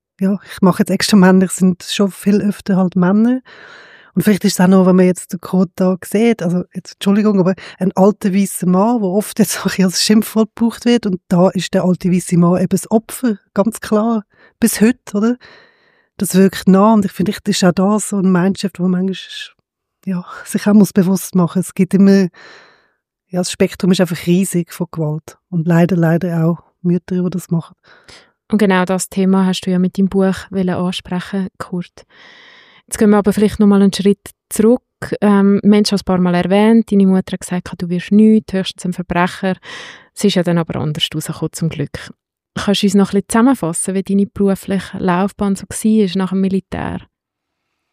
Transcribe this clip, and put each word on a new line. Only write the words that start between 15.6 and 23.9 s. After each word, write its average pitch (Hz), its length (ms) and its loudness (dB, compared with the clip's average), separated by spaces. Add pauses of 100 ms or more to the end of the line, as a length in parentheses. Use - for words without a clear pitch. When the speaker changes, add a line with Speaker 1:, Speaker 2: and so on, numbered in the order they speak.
Speaker 1:
Das - 180 -2
wirkt 190 320 2
nah, 196 280 4
und 202 100 2
ich 190 80 -6
finde, 185 200 -4
das - 240 -4
ist - 80 0
auch 175 80 4
da 202 260 0
so - 180 -6
ein 190 160 2
Mindset, 185 480 -2
wo 180 40 0
man 180 200 0
manchmal, - 500 -10 (520)
ja, 180 180 -6 (220)
sich - 200 -4
auch 208 60 4
muss 202 220 2
bewusst 190 400 -2
machen. 180 260 0
Es - 140 -10
gibt 180 180 -2
immer, 196 360 4 (1000)
ja, 175 140 -6
das 180 120 -6
Spektrum 185 400 0